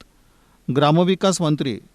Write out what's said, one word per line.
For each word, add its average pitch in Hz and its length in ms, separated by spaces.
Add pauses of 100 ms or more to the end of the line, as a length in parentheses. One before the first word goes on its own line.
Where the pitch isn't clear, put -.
(760)
ग्रामविकास 175 680
मंत्री 143 380 (160)